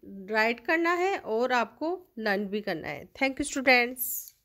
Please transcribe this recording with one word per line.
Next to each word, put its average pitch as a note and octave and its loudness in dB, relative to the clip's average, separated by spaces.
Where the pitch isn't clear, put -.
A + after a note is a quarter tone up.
राइट G#3+ 0
करना E4+ 2
है F4+ 0
और A#3 0
आपको D4 -2
लर्न G#3 0
भी G3+ -4
करना F3 -4
है। - -10
Thank C4+ -2
you C#4 -6
students। B3+ 2